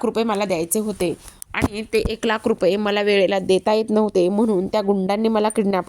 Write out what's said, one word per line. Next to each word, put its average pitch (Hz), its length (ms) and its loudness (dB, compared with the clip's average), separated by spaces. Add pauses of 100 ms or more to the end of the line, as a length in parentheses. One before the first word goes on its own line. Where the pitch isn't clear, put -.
रुपये 220 200 -2
मला 208 220 -2
द्यायचे 180 340 -2
होते 196 580 -6 (160)
आणि 220 280 -4
ते 220 280 -2
एक 226 180 -4
लाख 220 180 0
रुपये 202 300 2
मला 208 260 0
वेळेला 202 380 2
देता 190 340 2
येत 220 160 0
नव्हते, 208 400 2
म्हणून 202 380 0
त्या 214 140 -2
गुंडांनी 202 460 0
मला 214 220 2
किडनॅप 196 400 0